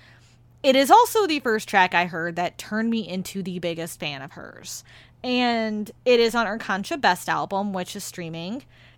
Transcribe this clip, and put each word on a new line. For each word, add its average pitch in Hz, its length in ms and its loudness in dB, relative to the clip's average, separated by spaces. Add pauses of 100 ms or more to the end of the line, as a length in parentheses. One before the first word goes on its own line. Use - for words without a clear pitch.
(600)
It 262 140 6
is 269 160 6
also 440 340 6
the 311 140 0
first 220 280 -2
track 185 280 4
I 175 100 4
heard 170 300 -6
that 175 240 -4
turned 226 320 -4
me 226 160 -4
into 190 340 -8
the 180 160 -6
biggest 165 420 -6
fan 143 220 -8
of 139 120 -16
hers. - 500 -16 (400)
And 233 680 0 (160)
it 247 140 6
is 233 160 4
on 233 100 2
her 202 140 -4
Concha 202 400 -4
Best 185 280 2
album, 190 460 -2
which 180 220 -6
is 202 80 -10
streaming. 170 600 -10 (320)